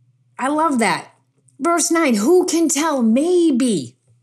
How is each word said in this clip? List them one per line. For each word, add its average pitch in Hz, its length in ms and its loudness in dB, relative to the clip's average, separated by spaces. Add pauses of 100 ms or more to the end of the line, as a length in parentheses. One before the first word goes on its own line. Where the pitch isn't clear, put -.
(380)
I 247 100 -4
love 302 300 -2
that. 180 340 -2 (460)
Verse 339 320 -2
nine, 320 240 0
"Who 330 320 2
can 330 220 0
tell? 285 340 -2
Maybe." 254 880 0 (300)